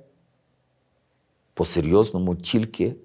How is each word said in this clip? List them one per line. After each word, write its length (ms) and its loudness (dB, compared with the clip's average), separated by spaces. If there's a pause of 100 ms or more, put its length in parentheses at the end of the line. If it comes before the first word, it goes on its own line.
(1500)
по-серйозному 800 0
тільки 680 -4